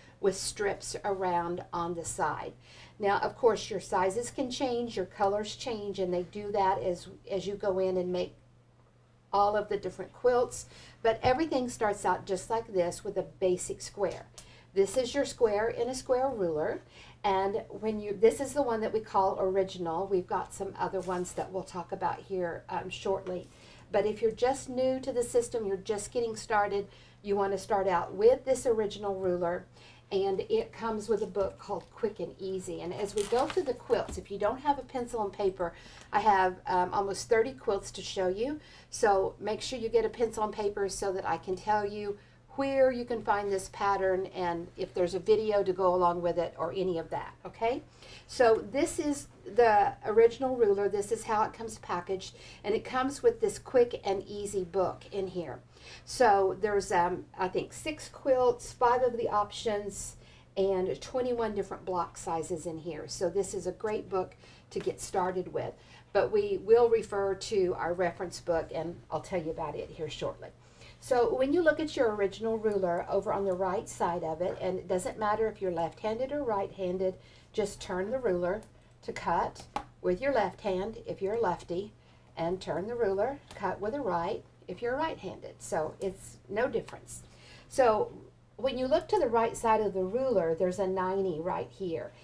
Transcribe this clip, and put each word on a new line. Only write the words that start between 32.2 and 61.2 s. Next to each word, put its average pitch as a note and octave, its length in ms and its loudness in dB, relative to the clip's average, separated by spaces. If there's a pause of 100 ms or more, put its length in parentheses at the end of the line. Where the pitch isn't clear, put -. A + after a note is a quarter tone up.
and E3 180 -8
Easy. F3+ 420 -6
And E3+ 120 -8
as G3+ 220 -6
we G#3 100 0
go A#3+ 220 2
through F4 180 0
the B3 100 -2
quilts, - 440 -2
if F3+ 120 -12
you G3 80 -8
don't A3+ 220 -2
have C#4+ 180 0
a B3+ 40 -8
pencil A#3+ 400 -6
and G3 100 -4
paper, F#3 420 -2 (380)
I G#3 80 2
have, F#3 360 4 (100)
um, F#3 260 2
almost G3 380 -2
thirty A3+ 220 4
quilts G3 400 -4
to F#3+ 100 -10
show F#3 260 -2
you. A#3+ 320 -2 (300)
So F#3+ 500 2
make G#3 220 -4
sure C4 160 -6
you A3 100 -4
get A3 160 4
a G#3+ 60 -2
pencil A3 340 -2
and G#3 80 -2
paper G3+ 360 -2
so F#3+ 240 -2
that F#3+ 140 -4
I E3 120 0
can F#3 180 -4
tell G#3 300 0
you G#3 320 -6 (380)
where C4+ 340 4
you A#3+ 140 -2
can A3+ 180 -4
find G3+ 280 0
this F#3+ 220 -2
pattern F#3+ 640 2
and F3 420 -4
if F#3 160 -6
there's F3+ 220 0
a F#3 40 -2
video G#3 440 4
to F#3 100 2
go F3+ 220 4
along F3 260 4
with E3+ 180 0
it - 200 -2
or E3 180 -4
any F3+ 220 0
of D#3+ 120 -6
that, - 240 -8 (120)
okay? A#3+ 360 -2 (440)
So A3+ 440 6
this D4 280 0
is D4 300 -2 (280)
the G#3 380 6 (100)
original A#3 520 6
ruler. G3+ 320 4
This G3+ 240 -2
is A3 120 -2
how A3 200 2
it - 80 -2
comes A3+ 260 -10
packaged, F3+ 560 -6 (280)
and G#3+ 120 0
it A3 100 -2
comes C4 380 -2
with A#3 180 4
this G3+ 180 0
quick - 460 2
and G3 220 0
easy G3+ 380 -4
book F3+ 460 -2
in F#3+ 180 -4
here. D#3+ 320 -8 (440)
So G3 560 6
there's, G3+ 320 2
um, F3 320 2 (140)
I F#3 100 0
think, - 240 -4
six - 360 -8
quilts, B3+ 640 2
five B3 300 4
of A#3 140 2
the A#3 120 0
options, G#3 880 -2 (400)
and F#3+ 440 2
twenty-one A#3+ 540 -2